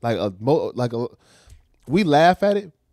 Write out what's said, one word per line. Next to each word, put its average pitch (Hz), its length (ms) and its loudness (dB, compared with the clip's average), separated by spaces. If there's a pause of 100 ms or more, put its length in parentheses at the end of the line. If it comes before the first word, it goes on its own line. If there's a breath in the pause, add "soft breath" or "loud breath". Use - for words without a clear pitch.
Like 113 160 -2
a 101 200 -2
mo-, 113 360 -2
like 120 180 -4
a, 117 140 -6 (800 soft breath)
we 175 160 0
laugh 165 400 4
at 202 120 0
it, 202 160 -8 (220)